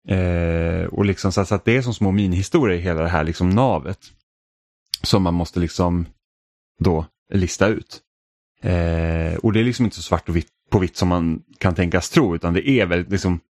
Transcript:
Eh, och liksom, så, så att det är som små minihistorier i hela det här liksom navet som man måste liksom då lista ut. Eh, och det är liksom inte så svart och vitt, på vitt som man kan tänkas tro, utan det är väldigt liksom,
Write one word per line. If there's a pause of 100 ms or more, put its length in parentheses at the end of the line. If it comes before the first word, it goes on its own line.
Eh,
och
liksom,
så,
så
att
det
är
som
små
minihistorier
i
hela
det
här
liksom
navet (1040)
som
man
måste
liksom (760)
då (260)
lista
ut. (600)
Eh,
och
det
är
liksom
inte
så
svart
och
vitt, (220)
på
vitt
som
man (160)
kan
tänkas
tro,
utan
det
är
väldigt
liksom, (160)